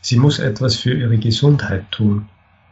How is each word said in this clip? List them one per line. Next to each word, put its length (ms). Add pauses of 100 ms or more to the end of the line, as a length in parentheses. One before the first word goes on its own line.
Sie 160
muss 220
etwas 380
für 180
ihre 240
Gesundheit 720
tun. 380 (440)